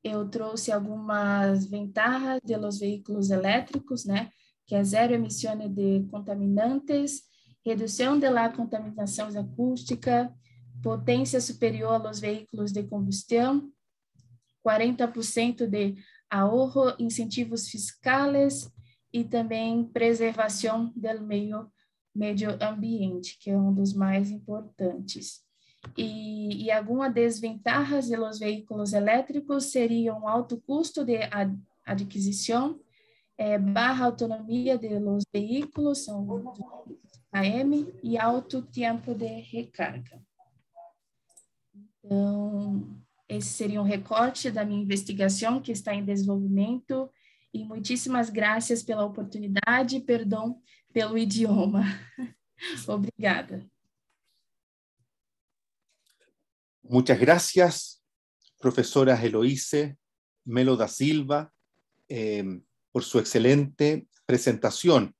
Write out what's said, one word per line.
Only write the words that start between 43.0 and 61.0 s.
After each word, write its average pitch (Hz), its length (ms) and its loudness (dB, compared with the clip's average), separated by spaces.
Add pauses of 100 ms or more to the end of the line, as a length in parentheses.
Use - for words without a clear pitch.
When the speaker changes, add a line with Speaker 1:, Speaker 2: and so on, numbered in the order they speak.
Speaker 1:
esse 104 220 -6
seria 104 300 -4
um - 40 0
recorte 226 640 0
da 214 140 -2
minha 208 180 -2
investigação, 196 800 0
que - 100 -10
está 208 240 -4
em 202 100 -4
desenvolvimento, 202 1080 0 (420)
e 220 120 -8
muitíssimas 233 680 -2
graças 220 520 0
pela 214 220 -2
oportunidade, 208 960 0
perdão 226 600 0 (320)
pelo 220 240 0
idioma. 208 680 4 (320)
<laughs> - 720 -12
Obrigada. 107 760 -2 (3250)
Speaker 2:
Muchas 123 380 6
gracias, 170 840 4 (560)
profesora 127 640 4
Eloíse 135 760 0 (480)
Melo 127 320 4
da 110 100 2
Silva, 147 640 0 (560)